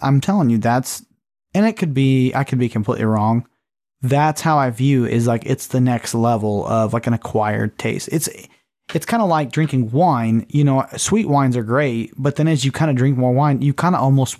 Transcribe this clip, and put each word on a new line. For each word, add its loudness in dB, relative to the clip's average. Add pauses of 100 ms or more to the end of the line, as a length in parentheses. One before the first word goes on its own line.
I'm 2
telling 2
you, 2
that's, -2 (480)
and 2
it 0
could -2
be, 2
I 0
could -2
be 2
completely -2
wrong. 0 (560)
That's 0
how 2
I 0
view 2
is, 0
like, 0
it's -2
the 0
next 0
level 0
of, 0
like, -4
an 0
acquired -2
taste. -6
It's, -2 (640)
it's -4
kinda 0
like 0
drinking 0
wine. 2
You 2
know, 2 (120)
sweet 0
wines 2
are -2
great, -2
but -2
then 0
as 0
you 0
kinda 0
drink 2
more 2
wine, 0
you 2
kinda 0
almost 2